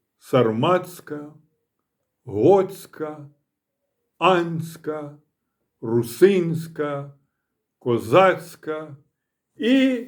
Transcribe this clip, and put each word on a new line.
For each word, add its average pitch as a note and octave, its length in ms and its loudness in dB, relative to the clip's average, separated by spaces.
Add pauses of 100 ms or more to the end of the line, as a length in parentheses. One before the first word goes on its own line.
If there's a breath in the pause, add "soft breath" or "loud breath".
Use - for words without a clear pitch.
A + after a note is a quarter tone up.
(180)
сарматська, D3 1160 -2 (920)
готська, D3+ 1040 0 (920)
анська, E3 1000 -2 (640)
русинська, D3 1300 0 (640)
козацька D3+ 1200 0 (600)
і B3+ 520 2